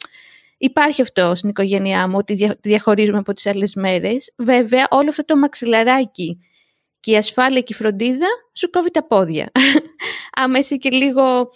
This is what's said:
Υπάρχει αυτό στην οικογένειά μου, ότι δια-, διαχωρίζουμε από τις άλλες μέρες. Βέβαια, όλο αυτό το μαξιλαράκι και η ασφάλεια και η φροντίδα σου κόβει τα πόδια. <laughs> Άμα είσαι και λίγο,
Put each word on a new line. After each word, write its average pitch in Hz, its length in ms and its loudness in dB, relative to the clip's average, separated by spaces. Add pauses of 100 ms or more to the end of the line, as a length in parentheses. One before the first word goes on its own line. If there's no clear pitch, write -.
(580)
Υπάρχει 294 440 0
αυτό 180 340 0
στην 190 140 -4
οικογένειά 196 580 -2
μου, 185 100 -2
ότι 202 160 -2
δια-, 208 280 0
διαχωρίζουμε 208 560 2
από 202 160 -4
τις - 120 -8
άλλες 202 300 -4
μέρες. 190 640 -2
Βέβαια, 247 520 2
όλο 285 200 2
αυτό 302 160 -4
το 311 120 2
μαξιλαράκι 233 1000 0 (600)
και - 120 -2
η 214 40 4
ασφάλεια 254 460 0
και 240 120 -8
η - 20 -14
φροντίδα 233 520 -2 (260)
σου 349 160 -6
κόβει 349 220 -2
τα 320 160 -2
πόδια. 175 440 0 (440)
<laughs> - 460 -8
Άμα 254 160 0
είσαι 277 180 -2
και 262 140 -4
λίγο, 254 680 2